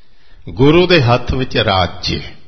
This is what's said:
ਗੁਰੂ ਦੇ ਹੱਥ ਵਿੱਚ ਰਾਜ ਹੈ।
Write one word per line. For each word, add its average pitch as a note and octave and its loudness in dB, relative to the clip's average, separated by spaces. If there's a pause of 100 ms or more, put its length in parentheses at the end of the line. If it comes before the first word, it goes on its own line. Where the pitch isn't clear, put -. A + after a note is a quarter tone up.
(480)
ਗੁਰੂ D3 4
ਦੇ E3+ 4
ਹੱਥ A#2 0
ਵਿੱਚ C3 -6
ਰਾਜ F#2+ -2
ਹੈ। - -12 (140)